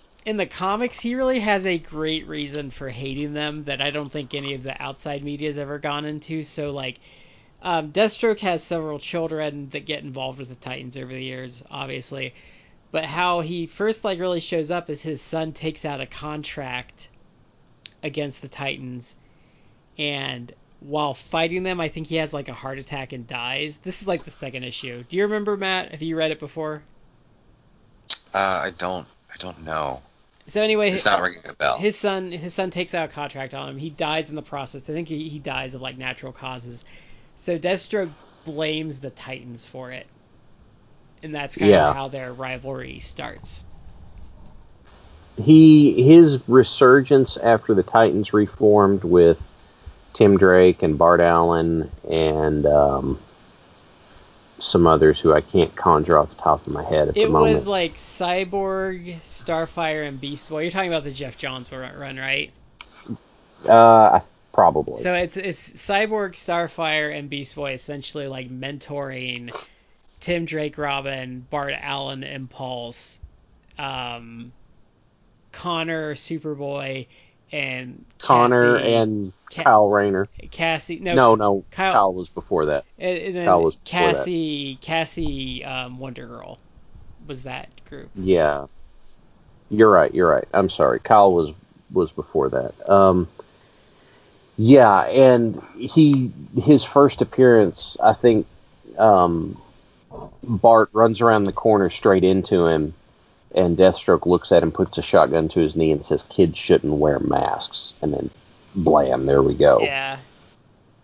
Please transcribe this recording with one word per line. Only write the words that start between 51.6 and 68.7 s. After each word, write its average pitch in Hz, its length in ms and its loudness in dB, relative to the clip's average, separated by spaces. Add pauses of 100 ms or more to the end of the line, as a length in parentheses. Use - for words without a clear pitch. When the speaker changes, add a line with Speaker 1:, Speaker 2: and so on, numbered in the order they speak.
Speaker 3:
and, 78 580 0
um, 69 520 0 (1400)
some 87 280 2
others 78 320 4
who 80 140 2
I 76 80 4
can't 82 340 -2
conjure 80 440 2
off 76 100 2
the - 80 -20
top - 300 -2
of 73 60 -10
my 73 120 -8
head 76 240 0
at - 80 -6
Speaker 1:
It 208 80 2
Speaker 3:
the - 60 0
moment. 76 220 2
Speaker 1:
was, - 140 -2
like, 185 300 -4
Cyborg, 185 1300 -8
Starfire, 160 840 -8
and 139 140 -12
Beast 143 300 -14
Boy. 156 120 -8
You're 175 80 -6
talking 185 220 -6
about 156 120 -4
the 143 60 -12
Jeff 131 280 -14
Johns 131 340 -12
ru-, 131 60 -14
run, 135 400 -14
right? 135 340 -6 (1120)
Speaker 3:
Uh, 113 540 8 (320)
probably. - 460 2
Speaker 1:
So 180 160 -4
it's, 175 240 -4
it's 190 320 -12
Cyborg, 202 640 -4
Starfire, 156 840 -6
and 143 140 -12
Beast 139 240 -12
Boy 143 180 -10
essentially, 143 560 -12
like, 131 220 -14
mentoring 131 1000 -12 (720)